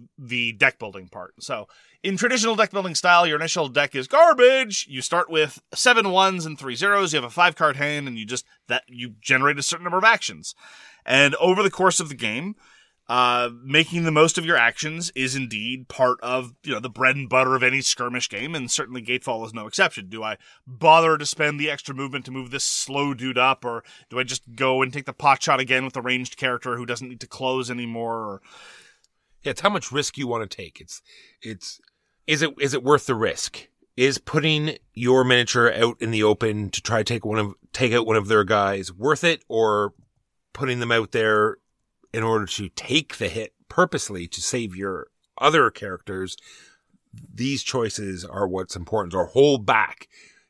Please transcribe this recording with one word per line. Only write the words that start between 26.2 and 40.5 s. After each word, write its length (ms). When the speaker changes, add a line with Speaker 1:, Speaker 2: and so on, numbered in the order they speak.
Speaker 1:
character 400
who 80
doesn't 240
need 120
to 60
close 440
anymore? 440
Or 280
Speaker 2:
Yeah, 100
it's 100
how 80
much 200
risk 280
you 80
wanna 200
take. 320
It's, 220
it's, 400
is 160
it, 80
is 140
it 80
worth 240
the 80
risk? 540
Is 220
putting 580
your 320
miniature 480
out 300
in 80
the 140
open 480
to 100
try 160
to 60
take 200
one 140
of, 160
take 220
out 100
one 120
of 120
their 160
guys 480
worth 320
it, 240
or 460